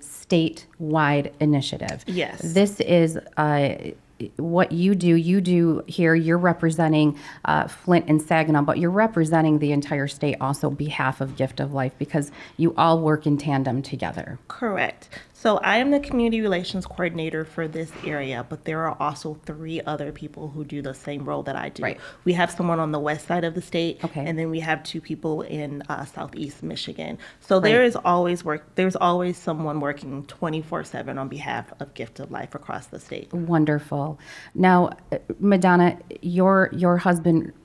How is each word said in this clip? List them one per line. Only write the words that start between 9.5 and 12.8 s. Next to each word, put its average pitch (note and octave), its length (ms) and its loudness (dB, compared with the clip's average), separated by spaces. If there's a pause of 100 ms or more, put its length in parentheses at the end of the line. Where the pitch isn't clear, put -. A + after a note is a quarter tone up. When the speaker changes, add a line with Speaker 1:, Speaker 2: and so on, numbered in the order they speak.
Speaker 1:
the D3 140 0
entire C#3+ 360 -2
state - 320 -2
also C#3 300 -2
behalf C#3+ 500 -4
of C3+ 160 -6
Gift C3 240 -4
of C#3 140 -4
Life C3 240 -2
because D3 340 -4 (240)
you E3 220 2
all E3 200 6